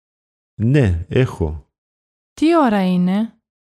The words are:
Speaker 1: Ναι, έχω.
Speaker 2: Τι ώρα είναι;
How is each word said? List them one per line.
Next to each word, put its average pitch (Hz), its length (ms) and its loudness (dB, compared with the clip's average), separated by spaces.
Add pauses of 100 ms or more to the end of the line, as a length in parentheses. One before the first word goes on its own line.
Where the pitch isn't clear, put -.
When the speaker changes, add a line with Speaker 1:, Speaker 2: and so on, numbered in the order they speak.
(600)
Speaker 1:
Ναι, 107 480 0
έχω. 80 640 -4 (600)
Speaker 2:
Τι 330 240 0
ώρα 208 360 2
είναι; 185 480 -2 (260)